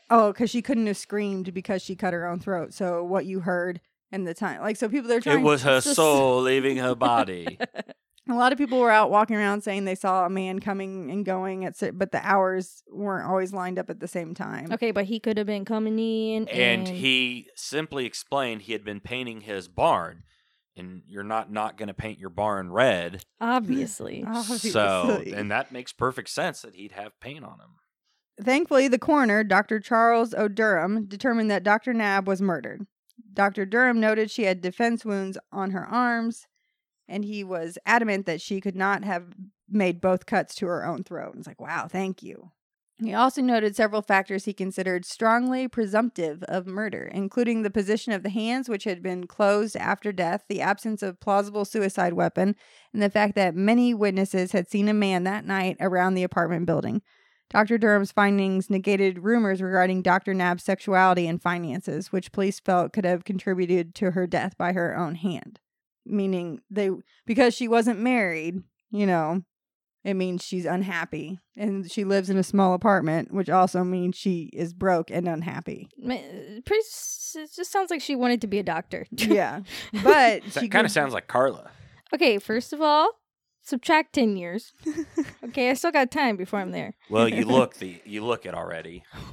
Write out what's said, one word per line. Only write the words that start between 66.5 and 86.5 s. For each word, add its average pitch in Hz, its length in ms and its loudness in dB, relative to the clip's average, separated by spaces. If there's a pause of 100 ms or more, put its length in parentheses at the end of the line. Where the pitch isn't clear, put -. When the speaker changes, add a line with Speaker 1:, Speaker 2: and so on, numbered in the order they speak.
Speaker 1:
they, 202 180 -2 (360)
because 233 280 4
she 240 140 -4
wasn't 226 320 2
married, 185 640 0 (260)
you 208 160 0
know, 175 380 2 (600)
it 196 120 -2
means 185 280 -2
she's 180 220 -4
unhappy. 170 720 -4 (160)
And 196 340 -4
she 214 140 -4
lives 190 280 2
in 190 60 2
a 185 60 4
small 190 300 4
apartment, 180 600 2
which 185 160 -2
also 180 340 4
means 180 320 0
she 175 380 -4
is 170 200 -6
broke 180 380 2
and 175 160 -2
unhappy. 170 600 -6 (100)
Speaker 3:
Ma-, 254 200 -6 (480)
pretty 427 160 2
s-, - 580 -10
it 302 160 -14
just 359 160 -10
sounds 381 200 0
like 320 100 -4
she 285 140 -4
wanted 247 260 2
to 233 60 -6
be 196 120 -2
a 196 40 -4
doctor. 170 460 -6
<laughs> - 60 -12
Speaker 1:
Yeah. 196 460 2 (420)
But 240 400 8
Speaker 2:
That 202 100 -14
Speaker 1:
she - 80 -2
Speaker 2:
kinda 214 220 4
Speaker 1:
could 190 80 0
Speaker 2:
sounds 143 220 0
like 101 140 -6
Carla. 127 420 0 (440)
Speaker 3:
Okay, 277 240 4
first 220 360 -4
of 294 80 -4
all, 311 280 6 (540)
subtract 311 500 0
ten 220 220 4
years. 175 420 -8
Speaker 1:
<laughs> - 60 -20 (600)
Speaker 3:
Okay, 247 260 0
I 262 60 4
still 339 160 0
got 277 200 4
time 262 260 0
before 185 220 -4